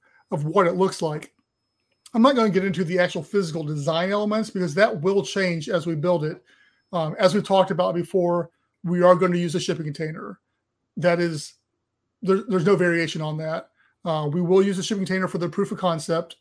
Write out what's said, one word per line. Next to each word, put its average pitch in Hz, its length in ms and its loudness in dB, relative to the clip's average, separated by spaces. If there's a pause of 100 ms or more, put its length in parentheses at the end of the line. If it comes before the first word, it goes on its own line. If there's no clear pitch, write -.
(300)
of 151 160 -4
what 165 220 4
it 180 80 0
looks 185 260 -2
like. 156 320 -8 (800)
I'm 226 80 2
not 269 140 6
gonna 226 140 6
get 185 160 2
into 190 180 0
the 175 160 -2
actual 175 240 0
physical 165 400 -2
design 156 480 -2
elements 214 380 0
because 180 260 -4
that 214 260 2
will 190 220 2
change 175 460 -2
as 170 180 -2
we 165 80 -2
build 160 280 0
it. 156 200 -6 (500)
Um, 165 240 -4
as 185 160 -2
we've 208 100 0
talked 190 280 2
about 180 240 -2
before, 175 560 -2 (320)
we 175 180 -2
are 180 140 10
gonna 180 220 2
use 175 180 -2
a 175 40 0
shipping 160 260 -4
container. 156 540 -10 (580)
That 170 240 2
is, 165 320 -4 (680)
there, 190 260 0
there's 185 180 0
no 196 100 6
variation 170 460 0
on 156 160 -6
that. 160 320 -8 (340)
Uh, 156 280 -2
we 180 100 -2
will 185 220 4
use 196 160 0
a 185 40 -6
shipping 196 220 -4
container 185 220 -2
for 185 100 -6
the 170 100 -4
proof 196 240 -4
of - 60 -8
concept. 170 640 -2